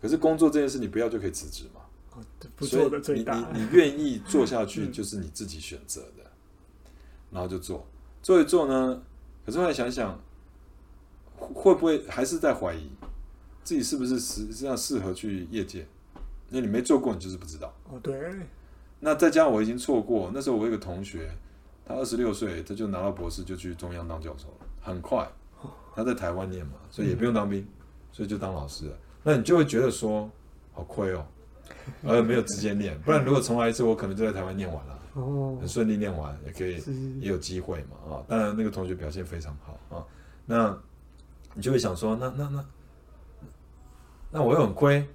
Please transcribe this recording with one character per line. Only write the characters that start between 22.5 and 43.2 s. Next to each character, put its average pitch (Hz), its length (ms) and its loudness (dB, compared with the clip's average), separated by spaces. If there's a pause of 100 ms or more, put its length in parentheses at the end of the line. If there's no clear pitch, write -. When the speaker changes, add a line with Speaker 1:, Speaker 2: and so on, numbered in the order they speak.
Speaker 1:
他 98 140 -10
就 110 100 -4
拿 95 160 -4
到 98 100 0
博 87 160 -6
士， 87 160 -6
就 90 120 -8
去 87 180 -8
中 87 220 -10
央 85 120 -8
当 82 140 -8
教 78 160 -10
授 - 120 -16
了， - 180 -18 (140)
很 90 200 -8
快。 - 260 0 (360)
Speaker 2:
哦。 - 80 -14 (240)
Speaker 1:
他 110 80 -2
在 123 100 0
台 90 180 -2
湾 92 160 -4
念 92 200 -8
嘛， 69 60 -10 (180)
所 107 120 -4
以 101 60 2
也 90 60 2
不 110 80 0
用 120 100 4
当 104 160 2
兵， 98 120 0
Speaker 2:
嗯。 104 60 -10 (440)
Speaker 1:
所 - 120 -8
以 98 60 -6
就 104 80 -2
当 95 160 -4
老 73 140 -6
师 73 180 -10
了。 69 120 -10 (300)
那 151 80 6
你 113 80 2
就 175 140 6
会 160 80 8
觉 117 160 2
得 131 80 4
说， 107 400 -2 (420)
好 82 120 -10
亏 95 300 -4
哦， 80 120 -6 (760)
而 120 180 6
没 113 140 4
有 117 80 4
直 101 140 -4
接 101 180 0
念。 98 220 -2
Speaker 2:
<laughs> 76 40 -12
Speaker 1:
不 147 100 2
然 147 140 6
如 131 60 4
果 139 100 6
重 117 160 0
来 117 120 4
一 113 40 0
次， 113 80 -2
我 113 140 6
可 104 100 -6
能 95 100 -2
就 107 80 0
在 107 80 2
台 95 120 -4
湾 95 120 -6
念 95 160 -4
完 73 140 -8
了， 67 140 -12 (160)
Speaker 2:
哦。 135 440 -4
Speaker 1:
很 - 80 -6
顺 113 220 2
利 107 80 2
念 101 180 -2
完， 73 300 -6
也 71 60 -10
可 87 120 -6
以， 92 140 -2
Speaker 2:
是， 78 160 -6
是， - 0 -
是。 131 260 -6
Speaker 1:
也 117 80 -4
有 98 80 0
机 90 240 -6
会 87 260 -6
嘛， - 320 -12
啊。 64 100 -10
当 113 100 0
然 107 180 0
那 110 80 0
个 107 60 2
同 95 180 -4
学 92 60 -2
表 82 160 -6
现 90 160 -6
非 82 140 -8
常 76 260 -10
好 - 320 -14
啊， - 80 -10 (400)
那 113 340 2 (760)
你 104 80 -10
就 127 80 2
会 127 80 6
想 98 180 0
说， 110 180 0
那， 127 220 -4
那， 143 120 -4
那， 139 160 -6 (1600)